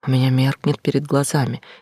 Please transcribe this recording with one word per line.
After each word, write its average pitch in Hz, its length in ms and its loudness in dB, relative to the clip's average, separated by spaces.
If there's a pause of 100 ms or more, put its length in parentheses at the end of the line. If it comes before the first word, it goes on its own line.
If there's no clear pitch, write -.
У 135 40 -2
меня 131 180 2
меркнет 135 540 0
перед 143 240 -2
глазами, 139 560 -2 (200)